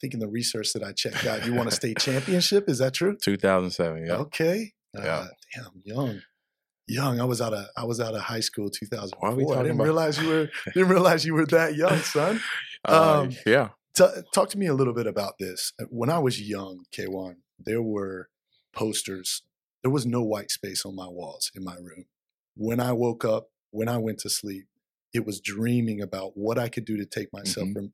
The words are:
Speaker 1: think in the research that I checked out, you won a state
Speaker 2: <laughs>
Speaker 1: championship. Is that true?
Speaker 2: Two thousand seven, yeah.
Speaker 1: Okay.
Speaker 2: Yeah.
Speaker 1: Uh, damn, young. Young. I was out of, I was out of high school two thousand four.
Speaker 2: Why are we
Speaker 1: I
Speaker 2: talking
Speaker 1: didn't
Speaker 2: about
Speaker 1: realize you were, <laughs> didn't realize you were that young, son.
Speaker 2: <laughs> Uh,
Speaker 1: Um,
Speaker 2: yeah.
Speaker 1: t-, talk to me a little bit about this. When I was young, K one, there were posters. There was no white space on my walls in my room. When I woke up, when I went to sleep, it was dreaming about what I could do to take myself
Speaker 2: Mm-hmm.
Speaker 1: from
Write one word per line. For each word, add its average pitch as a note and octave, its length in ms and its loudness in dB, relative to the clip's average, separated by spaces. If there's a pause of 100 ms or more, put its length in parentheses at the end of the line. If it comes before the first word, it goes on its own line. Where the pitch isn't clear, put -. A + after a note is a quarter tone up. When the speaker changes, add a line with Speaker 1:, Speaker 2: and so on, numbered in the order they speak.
Speaker 1:
think C3 140 -8
in A2+ 60 -6
the G#2+ 80 -2
research A2+ 440 -2
that G#2 100 -6
I G2+ 100 -8
checked - 340 -4
out, A2 200 -2
you A#2+ 80 0
won A#2 140 0
a - 20 -2
state A2 280 -2
Speaker 2:
<laughs> - 20 0
Speaker 1:
championship. F3+ 680 2
Is C3 100 2
that C3 160 2
true? G3+ 280 0
Speaker 2:
Two G2+ 140 2
thousand F#2 360 2
seven, E2 340 -2
yeah. F2 80 0
Speaker 1:
Okay. E3 580 -2 (220)
Speaker 2:
Yeah. G#2 80 -10
Speaker 1:
Uh, E2 240 -2 (280)
damn, F#2+ 300 -16
young. A2 360 -4 (640)
Young. A#2+ 340 -2
I B2+ 40 0
was B2 180 0
out A2+ 100 -2
of, G2+ 140 -4 (100)
I A#2 80 -6
was A#2 160 -2
out A2+ 140 0
of G#2 80 0
high A2+ 180 -4
school G#2 300 -4
two - 160 -8
thousand G#2 320 -8
four. G2 100 0
Speaker 2:
Why A#2 60 0
are - 20 -2
we C3+ 60 2
Speaker 1:
I D3 60 4
Speaker 2:
talking B2+ 160 2
Speaker 1:
didn't D3+ 120 0
Speaker 2:
about C#3+ 80 4
Speaker 1:
realize D#3 340 2
you D#3+ 100 0
were, D#3 220 2 (100)
<laughs> - 140 -10
didn't F#3 140 6
realize F3 380 6
you D#3+ 80 0
were D#3 120 4
that E3 300 4
young, E3+ 220 4
son. E3+ 480 2
Speaker 2:
<laughs> - 40 -6 (360)
Uh, D#3+ 360 8
Speaker 1:
Um, C3 80 -2 (160)
Speaker 2:
yeah. A#2 220 6 (260)
Speaker 1:
t-, F#3 100 10 (300)
talk G3+ 160 4
to G3+ 80 -4
me F#3+ 80 2
a D3 80 2
little C3 200 4
bit A#2 120 -2
about G2 320 -2
this. F#2 340 -8 (180)
When A#2 200 -2
I E3+ 80 2
was B2 220 0
young, G2 520 -8
K G2 140 -8
one, F#2 300 -8 (220)
there A2+ 240 -2
were G2 460 -6 (460)
posters. G2 680 -4 (400)
There C3 80 2
was C#3 160 0
no A#2+ 160 0
white G#2+ 280 -4
space F#2+ 340 -6
on G2 100 -12
my F#2 140 -12
walls F2+ 460 -10
in F#2+ 100 -12
my F2+ 120 -10
room. F2+ 280 -18 (520)
When A#2 240 -2
I B2 120 0
woke A#2 320 0
up, A2 240 0 (220)
when A2 180 -2
I A#2+ 100 -2
went A2 220 -4
to G#2 100 -8
sleep, G2 360 -6 (480)
it A#2 100 -2
was G2+ 160 -6
dreaming A2+ 600 0
about F#2+ 340 -8
what A2+ 220 -2
I A#2 100 -2
could A#2 160 -6
do G#2+ 140 -4
to G2+ 80 -6
take - 260 -8
myself G2+ 360 -6
Speaker 2:
Mm-hmm. G2 60 -4
Speaker 1:
from G2+ 200 -10